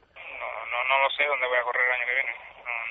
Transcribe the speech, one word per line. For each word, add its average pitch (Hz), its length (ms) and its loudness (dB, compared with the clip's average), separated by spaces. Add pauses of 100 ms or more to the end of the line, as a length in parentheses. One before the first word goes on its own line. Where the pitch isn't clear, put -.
(140)
No, - 360 -12 (200)
no, 120 220 0
no 135 100 6
lo 135 140 6
sé 147 100 2
dónde 135 220 2
voy 123 100 2
a 120 140 2
correr 127 160 2
el 123 80 2
año 123 160 -2
que 127 80 2
viene. 120 160 -4 (320)
No, 120 80 -6 (160)